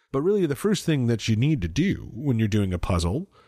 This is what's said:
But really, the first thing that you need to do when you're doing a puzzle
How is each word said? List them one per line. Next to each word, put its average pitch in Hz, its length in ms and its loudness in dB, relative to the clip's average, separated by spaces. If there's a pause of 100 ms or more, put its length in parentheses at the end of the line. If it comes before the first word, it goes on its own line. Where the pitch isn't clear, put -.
(120)
But 139 120 0
really, 196 240 2
the 139 80 -2
first 202 280 0
thing 143 220 2
that 117 220 0
you 110 80 2
need 131 260 2
to 85 60 -2
do 151 440 -2
when 127 280 -2
you're 113 80 2
doing 98 260 0
a 85 60 -2
puzzle 90 500 -2 (180)